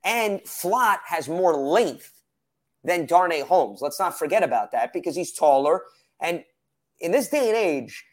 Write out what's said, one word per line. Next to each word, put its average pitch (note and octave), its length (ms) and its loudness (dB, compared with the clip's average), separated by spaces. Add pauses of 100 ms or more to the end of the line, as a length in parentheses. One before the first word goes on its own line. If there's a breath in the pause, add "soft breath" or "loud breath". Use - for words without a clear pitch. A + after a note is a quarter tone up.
And G#3+ 360 -2
Flott G#3+ 640 0
has D#3+ 220 -6
more E3+ 280 2
length D3 680 -2 (600)
than E3+ 220 -2
Darnay E3+ 340 4
Holmes. C3+ 400 0
Let's C#3+ 180 -6
not F#3 200 -2
forget F3 240 0
about A#2 300 -2
that A#2+ 200 -2
because E3+ 240 -6
he's A#2+ 160 -6
taller. D3 500 2 (380 soft breath)
And E3+ 240 -6 (560)
in E3+ 100 -6
this B3 180 2
day C#4 200 0
and A3 80 2
age E3 560 -2